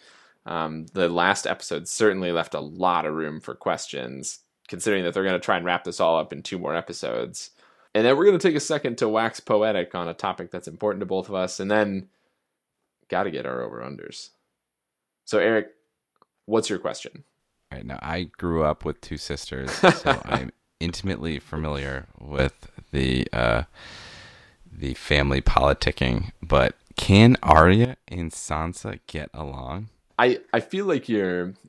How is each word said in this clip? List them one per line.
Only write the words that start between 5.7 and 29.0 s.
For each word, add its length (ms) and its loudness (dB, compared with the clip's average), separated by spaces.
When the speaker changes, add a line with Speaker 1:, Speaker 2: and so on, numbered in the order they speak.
Speaker 1:
this 160 -10
all 180 4
up 160 -2
in 120 -12
two 140 -8
more 180 -4
episodes. 720 -6
And 140 4
then 100 4
we're 100 4
gonna 120 6
take 160 2
a 60 0
second 380 -4
to 100 0
wax 320 0
poetic 560 0
on 100 -4
a 80 -6
topic 380 -6
that's 160 -12
important 320 -4
to 60 -6
both 220 -4
of 60 -10
us, 240 -4
and 100 -6
then 400 0
gotta 240 -2
get 140 -6
our 160 -4
over-unders. 680 -12
So, 160 0
Eric, 340 2
what's 260 0
your 80 -2
question? 460 -10
Speaker 2:
All 60 -12
right, 80 -12
now, 140 -10
I 240 -6
grew 240 0
up 220 0
with 160 -6
two 160 -12
sisters, 560 -8
Speaker 1:
<laughs> 0 -
Speaker 2:
so 520 4
I'm 280 -4
intimately 640 -6
familiar 640 -6
with 500 -4
the, 400 0
uh, 300 2
the 240 -6
family 460 2
politicking, 880 2
but 360 2
can 460 8
Arya 540 8
and 240 -6
Sansa 800 -6